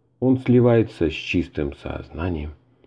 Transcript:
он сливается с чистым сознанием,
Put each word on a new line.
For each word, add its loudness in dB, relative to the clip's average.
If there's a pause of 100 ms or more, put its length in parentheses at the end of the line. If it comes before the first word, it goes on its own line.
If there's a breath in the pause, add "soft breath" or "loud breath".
(220)
он 2
сливается 2
с -6
чистым -4
сознанием, -8 (340 soft breath)